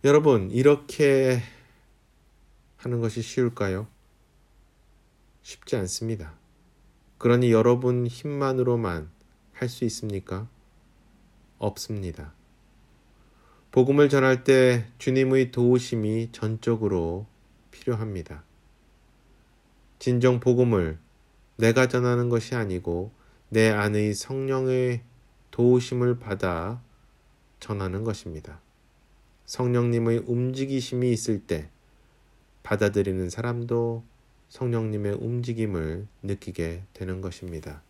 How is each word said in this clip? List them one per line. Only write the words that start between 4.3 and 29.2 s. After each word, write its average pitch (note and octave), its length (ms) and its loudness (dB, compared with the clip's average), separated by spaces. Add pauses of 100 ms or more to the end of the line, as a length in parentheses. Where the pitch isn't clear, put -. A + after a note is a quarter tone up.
쉽지 - 360 -8
않습니다. F#2+ 580 -6 (840)
그러니 A#2+ 360 4
여러분 B2 520 4
힘만으로만 A#2+ 1040 -2 (440)
할 B2 160 -6
수 A#2+ 160 -6
있습니까? G#2 640 -6 (1080)
없습니다. F#2 760 -8 (1400)
복음을 C#3 380 6
전할 C3 340 4
때 B2+ 440 4 (100)
주님의 C3 540 0
도우심이 A#2 840 0
전적으로 G#2 920 -2 (460)
필요합니다. G#2 720 -8 (1600)
진정 B2 420 2
복음을 A2+ 580 2 (560)
내가 A#2 320 4
전하는 B2 400 0
것이 A#2+ 280 -2
아니고 F#2 580 -4 (340)
내 A2 220 4
안의 G#2 460 0
성령의 C3 880 -2 (480)
도우심을 B2 680 2
받아 G2 640 -4 (800)
전하는 G2 420 -6
것입니다. D#2+ 560 -8 (840)